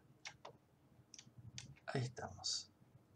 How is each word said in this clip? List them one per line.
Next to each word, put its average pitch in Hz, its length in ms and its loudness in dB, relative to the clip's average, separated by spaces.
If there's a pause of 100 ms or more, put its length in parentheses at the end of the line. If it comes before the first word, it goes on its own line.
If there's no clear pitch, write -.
(1900)
Ahí 131 160 8
estamos. - 680 0 (440)